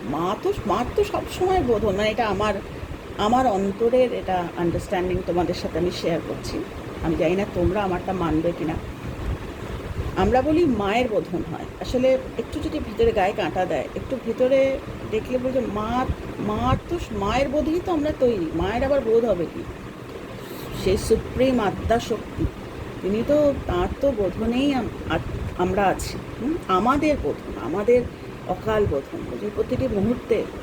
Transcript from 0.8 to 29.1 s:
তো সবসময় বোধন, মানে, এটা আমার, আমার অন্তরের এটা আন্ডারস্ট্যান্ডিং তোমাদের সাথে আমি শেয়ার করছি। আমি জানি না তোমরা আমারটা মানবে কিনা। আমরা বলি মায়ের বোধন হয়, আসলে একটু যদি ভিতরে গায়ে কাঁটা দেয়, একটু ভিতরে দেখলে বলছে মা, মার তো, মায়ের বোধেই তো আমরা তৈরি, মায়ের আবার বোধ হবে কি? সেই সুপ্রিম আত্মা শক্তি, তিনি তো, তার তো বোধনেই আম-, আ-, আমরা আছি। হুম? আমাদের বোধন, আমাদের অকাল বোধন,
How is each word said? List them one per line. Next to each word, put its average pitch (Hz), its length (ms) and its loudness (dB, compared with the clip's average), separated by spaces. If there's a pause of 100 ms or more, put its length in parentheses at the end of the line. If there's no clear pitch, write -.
তো 415 80 4
সবসময় - 580 0
বোধন, 220 340 2
মানে, 214 140 2
এটা 220 160 0
আমার, 208 280 0 (640)
আমার 247 300 4
অন্তরের 226 680 4
এটা 185 340 -2 (100)
আন্ডারস্ট্যান্ডিং 175 600 0 (100)
তোমাদের 175 280 2
সাথে - 240 -4
আমি 180 120 2 (100)
শেয়ার 165 260 0
করছি। - 360 -6 (400)
আমি 165 120 2
জানি 170 200 2
না 202 180 2
তোমরা 180 300 2
আমারটা 185 300 -2
মানবে 165 460 2
কিনা। 160 140 -2 (1400)
আমরা 208 260 4
বলি 311 240 4
মায়ের 226 420 2
বোধন 175 340 0 (100)
হয়, - 140 -6 (160)
আসলে 254 360 2 (200)
একটু - 220 -6
যদি 311 200 -4
ভিতরে 233 320 2
গায়ে 196 220 2
কাঁটা 185 320 0
দেয়, 156 300 -2
একটু 233 300 -4
ভিতরে 269 540 4 (320)
দেখলে 220 260 -2
বলছে 254 220 0
মা, 220 460 0 (340)
মার 233 380 2 (120)
তো, 339 100 0 (120)
মায়ের 220 380 2
বোধেই 302 360 2
তো 381 60 0
আমরা 302 280 2
তৈরি, 214 360 2
মায়ের 196 280 2
আবার 269 180 4
বোধ 226 240 4
হবে 180 200 2
কি? - 180 -8 (1200)
সেই 196 140 4
সুপ্রিম 247 640 2
আত্মা 196 400 2
শক্তি, - 460 -4 (560)
তিনি 208 260 0
তো, 294 260 6 (140)
তার 359 200 0 (140)
তো 277 100 4
বোধনেই 226 640 0
আম-, 208 360 -4
আ-, 160 80 0 (400)
আমরা 185 260 2
আছি। - 340 0 (240)
হুম? 285 140 0 (120)
আমাদের 269 560 4
বোধন, 104 420 -4
আমাদের 208 360 4 (460)
অকাল 214 380 0
বোধন, - 560 -4